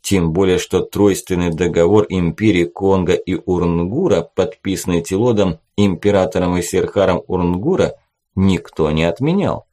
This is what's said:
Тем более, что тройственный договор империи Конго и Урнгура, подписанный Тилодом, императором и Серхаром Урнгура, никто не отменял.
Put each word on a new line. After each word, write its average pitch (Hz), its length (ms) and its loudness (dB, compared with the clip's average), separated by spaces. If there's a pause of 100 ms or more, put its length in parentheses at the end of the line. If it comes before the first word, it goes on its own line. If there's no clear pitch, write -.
Тем 87 320 0
более, 92 260 2
что 92 240 -2
тройственный 92 680 0
договор 87 580 2
империи 90 560 0
Конго 95 500 0
и 90 200 -4
Урнгура, 87 1000 -2
подписанный 90 680 -4
Тилодом, 98 560 0 (180)
императором 92 800 0
и 87 60 -2
Серхаром 92 640 0
Урнгура, 92 680 -2 (400)
никто 92 560 0
не 78 140 0
отменял. 139 680 -2